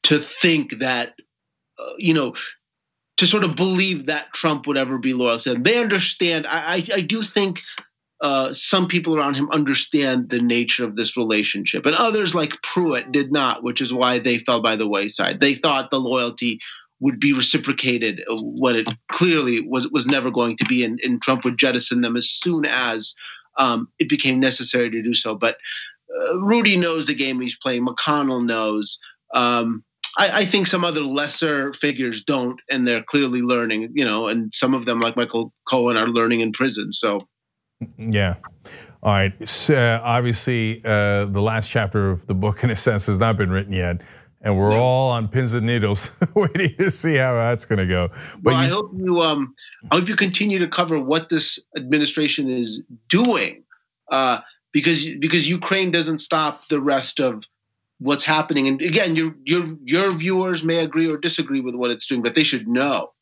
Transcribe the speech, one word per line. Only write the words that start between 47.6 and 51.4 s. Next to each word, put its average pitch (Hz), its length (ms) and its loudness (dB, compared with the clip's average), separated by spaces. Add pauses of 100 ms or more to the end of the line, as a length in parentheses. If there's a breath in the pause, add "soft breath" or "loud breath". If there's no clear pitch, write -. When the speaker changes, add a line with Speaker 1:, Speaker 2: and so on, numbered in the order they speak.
Speaker 2:
gonna 98 220 0
go. 90 240 0 (320 loud breath)
But 123 100 4
Speaker 1:
Well, 131 40 4
I 131 100 4
Speaker 2:
you 170 80 2
Speaker 1:
hope 208 200 -4
you, 180 280 2
um, 143 320 0 (360 loud breath)
I 160 80 4
hope 180 100 0
you 202 80 0
continue 196 420 0
to 170 100 2
cover 165 320 0
what 156 300 0
this - 280 0 (160)